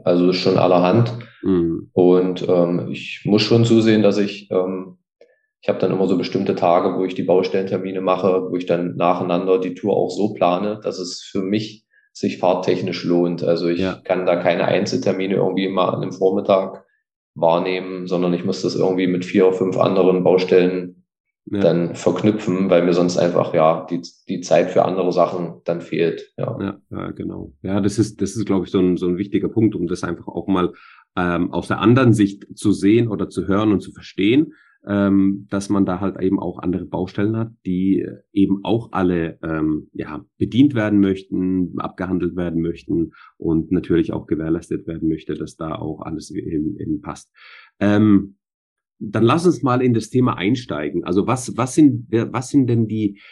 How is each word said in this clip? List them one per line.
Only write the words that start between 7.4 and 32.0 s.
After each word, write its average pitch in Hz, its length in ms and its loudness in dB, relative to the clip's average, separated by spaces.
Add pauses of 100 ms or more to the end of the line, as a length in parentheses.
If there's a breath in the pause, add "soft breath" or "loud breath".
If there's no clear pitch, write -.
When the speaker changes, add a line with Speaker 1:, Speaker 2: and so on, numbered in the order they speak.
Speaker 1:
mache, 92 480 0
wo 90 60 -6
ich 87 100 -4
dann 87 320 -2
nacheinander 90 600 0
die 92 160 -4
Tour 101 220 -2
auch 90 140 0
so 98 240 -4
plane, 98 500 0
dass - 160 -8
es 90 220 -10
für - 200 -6
mich 104 440 -4 (260)
sich - 280 -6
fahrttechnisch 90 680 -2
lohnt. 87 380 0
Also 85 260 0
ich 85 100 -2
Speaker 2:
Ja. 92 240 -4
Speaker 1:
kann 90 220 -2
da 87 100 2
keine 90 300 0
Einzeltermine 95 680 0
irgendwie 92 340 0
mal 92 200 0
an 101 120 2
einem 92 100 -6
Vormittag 95 720 0 (520 loud breath)
wahrnehmen, 92 720 0
sondern 87 260 0
ich 87 100 -4
muss 95 180 -4
das - 140 -4
irgendwie 92 320 0
mit 90 160 -2
vier, 92 300 4
fünf 92 240 -2
anderen 92 460 2
Baustellen 90 840 2 (460)
Speaker 2:
Ja. 101 100 -2
Speaker 1:
dann 85 340 2
verknüpfen, 95 760 0
weil 87 160 4
mir 90 80 2
sonst 87 240 2
einfach, 85 360 0
ja, 80 360 2
die, 85 120 -4 (260)
die 90 140 -6
Zeit - 300 2
für - 140 2
andere 90 260 -2
Sachen 87 540 -2
dann 85 160 -4
fehlt, - 560 -4
ja. - 240 -6
Speaker 2:
Ja, 98 160 -6 (140)
ja, 92 200 -10
genau. 92 420 -10 (100)
Ja, 98 180 -2
das 101 160 0
ist, - 240 -2
das 98 140 -4
ist, 107 100 -4
glaub 95 200 0
ich, - 60 -14
so 98 80 2
ein, 90 180 2
so 90 100 -2
ein 90 100 -2
wichtiger 95 320 -2
Punkt, - 260 2
um 85 120 -4
das 87 160 -6
einfach 82 240 -8
auch - 200 -8
mal, 90 260 2 (440 loud breath)
ähm, 87 340 0
aus - 160 -4
der - 120 -4
anderen 120 340 6